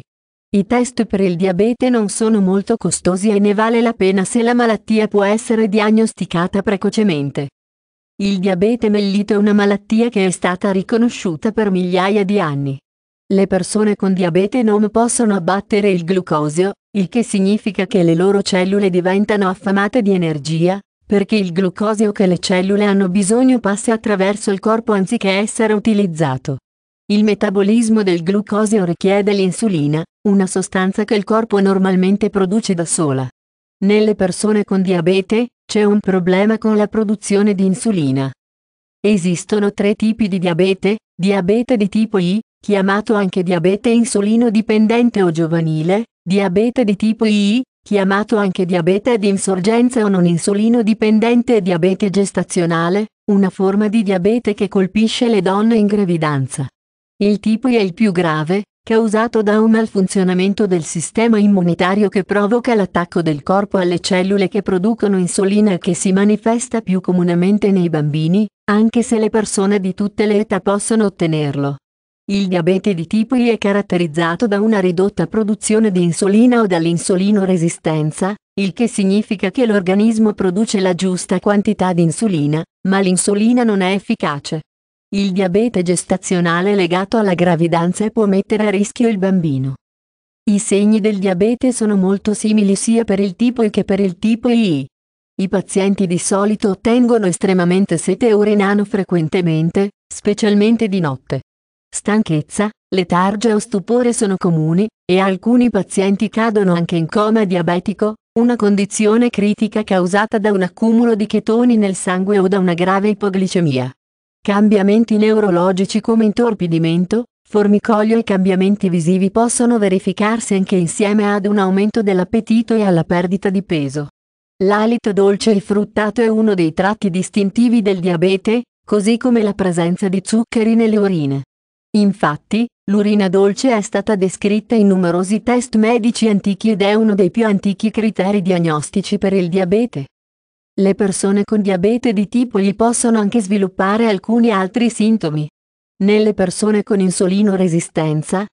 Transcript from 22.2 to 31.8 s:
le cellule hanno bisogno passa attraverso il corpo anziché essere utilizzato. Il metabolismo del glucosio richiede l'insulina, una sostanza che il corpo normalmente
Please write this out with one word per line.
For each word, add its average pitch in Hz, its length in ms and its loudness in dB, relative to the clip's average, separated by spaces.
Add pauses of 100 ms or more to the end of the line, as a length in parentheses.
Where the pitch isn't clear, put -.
le 180 100 2
cellule 196 480 0
hanno 196 240 2
bisogno 226 480 2
passa 208 360 -2
attraverso 208 580 -2
il 190 80 -2
corpo 220 340 -2
anziché 196 380 -2
essere 214 420 -2
utilizzato. 165 840 -2 (480)
Il 208 200 2
metabolismo 214 760 2
del 175 220 0
glucosio 202 640 0
richiede 196 480 0
l'insulina, 175 680 -2 (240)
una 196 220 2
sostanza 190 560 -2
che 226 120 -2
il 208 100 -2
corpo 220 340 0
normalmente 190 720 2